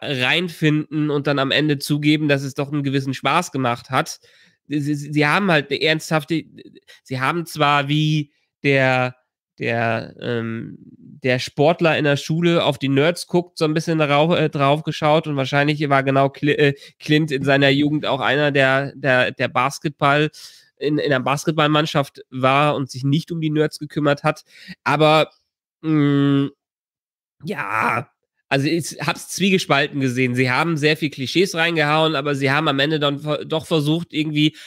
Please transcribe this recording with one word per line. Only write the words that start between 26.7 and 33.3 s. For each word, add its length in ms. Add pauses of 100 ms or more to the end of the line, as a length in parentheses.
ja, 640 (420)
also 160
ich 340
hab's 280
zwiegespalten 720
gesehen. 340
Sie 140
haben 260
sehr 220
viel 140
Klischees 440
reingehauen, 600
aber 200
sie 160
haben 160
am 120
Ende 200
dann 200
ver-, 260